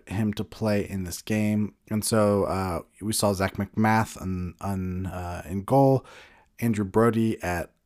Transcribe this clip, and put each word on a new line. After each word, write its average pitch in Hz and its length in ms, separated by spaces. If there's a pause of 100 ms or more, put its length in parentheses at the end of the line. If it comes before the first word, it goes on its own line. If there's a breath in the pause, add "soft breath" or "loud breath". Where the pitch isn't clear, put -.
him 104 280
to 104 100
play 104 440
in 98 160
this 87 200
game. 107 500 (160)
And 107 160
so, 104 400
uh, 92 360 (200)
we 107 120
saw 104 200
Zach 95 240
McMath 110 640
on, 90 400
on, 92 460
uh, 87 400
in 95 160
goal, 135 420 (560 loud breath)
Andrew 107 220
Brody 110 580
at 87 280 (160)